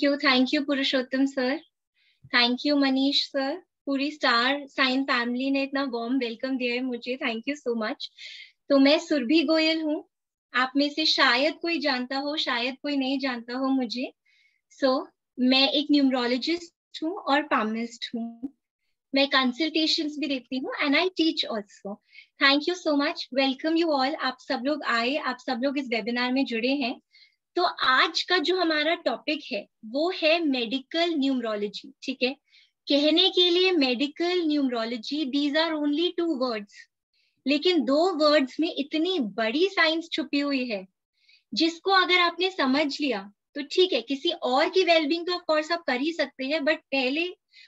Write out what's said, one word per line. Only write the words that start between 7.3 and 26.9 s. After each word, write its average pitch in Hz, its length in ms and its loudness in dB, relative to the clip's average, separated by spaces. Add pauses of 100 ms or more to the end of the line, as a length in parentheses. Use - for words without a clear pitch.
you 294 80 -4 (100)
so 233 160 -2
much। 233 260 -8 (600)
तो 277 80 6
मैं 277 220 6
सुरभि 311 440 2
गोयल 320 380 2
हूँ, 311 280 -4 (440)
आप 254 240 0
में 285 120 2
से 311 160 -2
शायद 277 480 2
कोई 339 260 -4
जानता 254 380 -2
हो, 294 200 -4
शायद 262 460 -4
कोई 285 140 -2
नहीं 269 220 -2
जानता 240 340 -6
हो 262 140 -2
मुझे। 254 460 -2 (720)
So, 269 220 2 (340)
मैं 269 300 4
एक 285 220 -2
numerologist 262 1120 0
हूँ 339 140 -4
और 294 260 0
palmist 233 720 -4
हूँ। 233 400 -10 (600)
मैं 277 120 4
consultations 302 920 0
भी 294 80 -4
देती 262 300 -6
हूँ 311 140 -6 (120)
and 285 120 2
I - 20 4
teach 320 560 0
also। 208 420 -10 (480)
Thank 285 260 4
you 359 180 -4
so 285 160 2
much, 330 180 -4 (180)
welcome 311 440 0
you 302 160 2
all। 269 160 0
आप 262 240 -6
सब 240 260 -6
लोग 285 180 -2
आए, 233 320 0
आप 254 220 -4
सब 247 260 -4
लोग 277 140 0
इस 269 100 -4
webinar 240 460 -2
में 269 120 2
जुड़े 226 220 -2
हैं। 269 340 -2 (540)